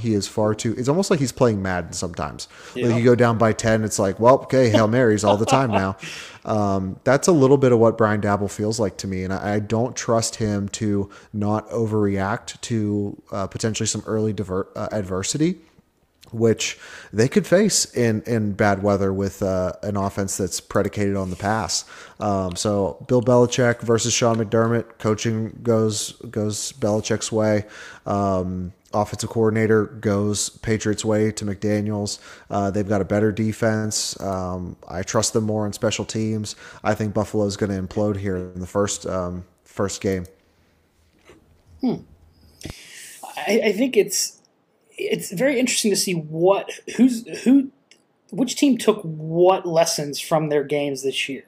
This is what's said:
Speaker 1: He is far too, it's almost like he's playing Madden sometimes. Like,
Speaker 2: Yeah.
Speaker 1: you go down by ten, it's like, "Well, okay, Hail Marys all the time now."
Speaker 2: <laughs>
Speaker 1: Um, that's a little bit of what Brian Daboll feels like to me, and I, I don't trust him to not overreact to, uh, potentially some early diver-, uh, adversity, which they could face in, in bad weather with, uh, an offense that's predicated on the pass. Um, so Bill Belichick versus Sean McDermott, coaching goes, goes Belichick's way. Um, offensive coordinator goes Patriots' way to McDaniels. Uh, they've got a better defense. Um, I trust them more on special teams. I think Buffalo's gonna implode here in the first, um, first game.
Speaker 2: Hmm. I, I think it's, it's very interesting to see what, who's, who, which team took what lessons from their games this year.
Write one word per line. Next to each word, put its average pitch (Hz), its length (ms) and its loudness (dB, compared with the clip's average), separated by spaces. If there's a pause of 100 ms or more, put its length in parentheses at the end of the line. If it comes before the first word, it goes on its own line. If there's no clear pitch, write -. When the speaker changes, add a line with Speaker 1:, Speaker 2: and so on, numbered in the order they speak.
Speaker 1:
He 113 80 0
is 101 160 0
far 107 260 0
too, 110 220 -2
it's 120 120 -4
almost 180 220 2
like 175 80 2
he's 135 140 0
playing 110 300 2
Madden 90 320 -4
sometimes. 85 520 -8 (280)
Like, 127 100 -4
Speaker 2:
Yeah. 117 120 4
Speaker 1:
you 117 80 2
go 123 100 8
down 117 240 4
by 110 160 4
ten, 110 300 2
it's 101 140 -4
like, 98 220 0
"Well, 123 200 8
okay, 131 280 4
Hail 107 180 4
Marys 110 380 4
all 104 120 6
the 110 100 0
time 127 240 2
now." 98 300 0
Speaker 2:
<laughs> - 60 -16 (400)
Speaker 1:
Um, 98 580 -2
that's 135 220 2
a 190 60 6
little 139 240 6
bit 131 160 6
of 117 60 6
what 113 180 6
Brian 107 240 2
Daboll 101 300 0
feels 110 280 -4
like 101 200 -2
to - 80 -8
me, 95 180 -4
and 92 80 -4
I, 104 220 -4
I 107 60 0
don't 113 360 -2
trust 113 400 -2
him 104 320 -2 (120)
to 101 280 0 (240)
not 104 380 -2
overreact 104 880 -2
to, 104 640 -2 (100)
uh, 98 140 -4
potentially 110 400 -4
some 104 180 -4
early 110 300 -2
diver-, 92 420 -4
uh, 104 160 -6
adversity, 107 640 -2 (760)
which 113 460 0 (360)
they 113 140 2
could 190 180 2
face 196 480 2
in, 113 320 2
in 110 260 0
bad 98 300 2
weather 98 280 2
with, 98 320 -2
uh, 92 300 0 (100)
an 101 140 -4
offense 98 400 -4
that's 92 240 -4
predicated 98 560 0
on 95 140 -4
the 92 60 -8
pass. 101 500 -2 (340)
Um, 95 360 -2
so 101 520 -2
Bill 127 140 4
Belichick 123 580 4
versus 113 320 0
Sean 113 240 2
McDermott, 113 640 0
coaching 110 640 -2
goes, 110 500 0 (180)
goes 107 420 -4
Belichick's 107 600 -2
way. 107 320 2 (400)
Um, 92 720 -2 (180)
offensive 104 360 -2
coordinator 110 580 2
goes 104 640 -2
Patriots' 107 540 -2
way 107 280 2
to - 120 -8
McDaniels. 104 760 -2 (280)
Uh, 98 220 0
they've 95 180 -2
got 101 120 2
a 92 40 0
better 104 280 2
defense. 110 880 -2
Um, 92 560 -6 (100)
I 90 160 -8
trust - 300 -2
them 113 100 2
more 107 240 -2
on 104 60 -6
special 107 320 -2
teams. 110 500 -4 (300)
I 107 100 2
think 107 180 -4
Buffalo's 101 440 0
gonna 98 240 -2
implode 104 380 -2
here 95 180 -4
in 90 240 -8
the 90 80 -10
first, 101 360 -2
um, 90 420 -6 (180)
first - 360 -6
game. 95 260 -2 (1500)
Speaker 2:
Hmm. 240 220 -2 (1300)
I, 180 280 0
I 214 80 2
think 240 240 0
it's, - 440 -2 (560)
it's 359 360 -4
very 247 260 0
interesting 247 320 0
to 190 60 2
see 190 180 -2
what, 165 560 0 (260)
who's, 247 300 2 (160)
who, 262 300 4 (580)
which 226 240 -4
team 262 240 2
took 214 240 2
what 170 640 2
lessons 160 540 0
from 156 300 0
their 147 120 2
games 139 400 -2
this 135 260 -4
year. 131 200 -10